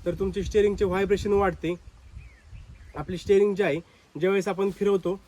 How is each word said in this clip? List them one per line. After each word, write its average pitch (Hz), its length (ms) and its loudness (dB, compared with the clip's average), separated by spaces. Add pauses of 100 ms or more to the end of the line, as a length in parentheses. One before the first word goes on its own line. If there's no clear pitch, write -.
तर 175 80 -2
तुमची 190 280 -4
स्टिअरिंगचे 202 420 2
व्हायब्रेशन 190 480 0
वाढते, 180 420 0 (1200)
आपली 147 200 -8
स्टिअरिंग 202 380 4
जी 190 80 -2
आहे, 165 180 0 (400)
ज्यावेळेस 190 280 0
आपण 196 220 -2
फिरवतो, 196 580 0